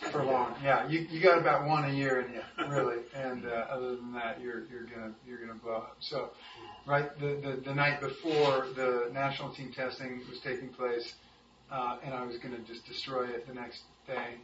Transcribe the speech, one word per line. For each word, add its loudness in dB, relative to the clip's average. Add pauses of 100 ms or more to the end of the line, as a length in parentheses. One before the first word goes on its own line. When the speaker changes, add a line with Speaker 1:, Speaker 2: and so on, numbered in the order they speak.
(120)
Speaker 1:
For 2
long, 4
yeah. 6
You, 2
you -2
got 10
about 4
one 4
a 2
year 4
in -4
you, -6 (260)
really. 2
Speaker 2:
<laughs> -14
Speaker 1:
And, -4
uh, -2
other -2
than -10
that, -4
you're, -6
you're -10
gonna, -10 (160)
you're -12
gonna -10
blow -4
up. -6
So, -4 (540)
right, 2
the, 0
the, -4
the -4
night 4
before 4
the 2
national 0
team -8
testing -6
was -12
taking -4
place, -2 (580)
uh, -2
and -6
I -4
was -6
gonna -8
just -14
destroy -2
it -6
the -12
next -10 (260)
day -4